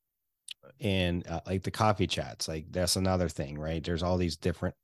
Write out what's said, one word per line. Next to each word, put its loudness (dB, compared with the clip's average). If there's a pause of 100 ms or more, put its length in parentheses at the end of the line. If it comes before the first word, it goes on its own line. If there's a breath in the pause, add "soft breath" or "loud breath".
(800)
and, 2
uh, -4
like, -2
the -4
coffee 4
chats, -4
like, -6
that's 2
another 2
thing, -6
right? -2
There's -2
all 2
these 0
different -2